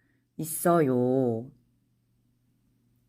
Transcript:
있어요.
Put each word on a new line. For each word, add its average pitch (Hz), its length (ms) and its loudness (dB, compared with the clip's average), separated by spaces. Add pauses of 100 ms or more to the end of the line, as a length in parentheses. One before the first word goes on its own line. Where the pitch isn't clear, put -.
(380)
있어요. 127 1080 0 (1600)